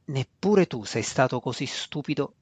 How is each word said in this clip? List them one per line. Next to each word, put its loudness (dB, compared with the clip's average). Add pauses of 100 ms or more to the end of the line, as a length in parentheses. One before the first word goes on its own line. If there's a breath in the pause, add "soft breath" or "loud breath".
"Neppure 2
tu -8
sei -2
stato 2
così -4
stupido -4